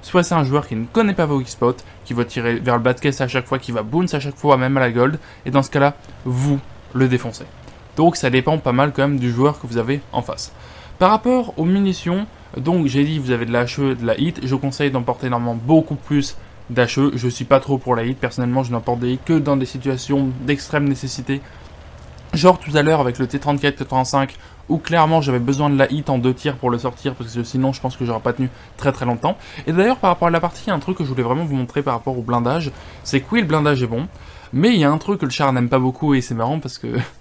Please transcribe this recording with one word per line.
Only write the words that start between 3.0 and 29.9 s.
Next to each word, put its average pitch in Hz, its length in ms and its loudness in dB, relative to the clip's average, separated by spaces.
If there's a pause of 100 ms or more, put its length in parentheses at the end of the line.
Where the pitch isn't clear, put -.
à 127 80 0
chaque 127 180 -2
fois, 135 140 -2
qui - 100 -12
va 113 120 -2
bounce 160 320 -2
à 147 60 0
chaque 139 160 -8
fois, 143 200 4
même 127 220 2
à - 20 2
la 127 100 2
gold, 127 280 2 (260)
et 127 80 -6
dans 139 100 4
ce - 80 -4
cas-là, 143 240 4 (300)
vous 135 340 0 (360)
le 131 120 4
défoncez. 123 380 -2 (520)
Donc 170 200 4
ça 135 140 0
dépend 131 280 2
pas 131 140 -2
mal 135 200 2
quand 135 100 0
même 143 160 0
du 123 120 0
joueur 135 300 2
que 135 60 -12
vous 117 100 -4
avez 127 240 0 (120)
en 127 100 -2
face. - 280 -10 (480)
Par 185 120 4
rapport 233 460 0
aux 160 80 -2
munitions, 190 640 0 (300)
donc 160 300 2
j'ai 139 180 2
dit 156 160 -2
vous 127 100 -2
avez 117 140 0
de 113 80 -4
la 120 120 2
H 120 160 -6
E, 135 140 2
de 120 100 -8
la 113 140 0
hit, 156 240 -2
je 131 140 -2
conseille 139 340 0
d'emporter 127 380 -2
normalement 120 260 -2
beaucoup 151 400 4
plus 139 420 -2 (340)
d'H 120 280 2
E, 139 160 4
je 123 140 -2
suis 120 160 -4
pas 135 160 4
trop 139 180 -2
pour 123 160 0
la 117 100 -2
hit, 127 140 -4
personnellement 123 460 -2
je 120 80 -4
n'emporte 120 280 -2
des 123 120 0
hits 131 120 -4
que 165 140 2
dans 143 180 2
des 131 100 0
situations 135 640 -2 (100)
d'extrême 143 480 -2
nécessité. 135 520 -4 (920)
Genre 175 240 6
tout 147 180 -4
à 147 60 4
l'heure 156 180 4
avec 123 180 0
le 131 80 0
T 143 120 -4
trente-quatre 143 380 0
quatre-vingt-cinq, 131 600 -2 (320)
où 156 100 0
clairement 160 420 2
j'avais 135 200 0
besoin 139 300 2
de 139 60 2
la 135 140 4
hit 143 180 -4
en 135 100 0
deux 127 140 2
tirs 135 240 -4
pour 123 140 -2
le 120 80 0
sortir, 127 360 -4
parce 113 200 -12
que 120 80 -4
sinon 131 300 0
je 127 80 -8
pense 127 160 -6
que 127 80 -4
j'aurais 117 160 -2
pas 120 120 0
tenu 127 160 -2 (280)
très 139 160 -2
très - 120 -6
longtemps. 120 320 -2 (300)
Et 151 60 -2
d'ailleurs 214 260 2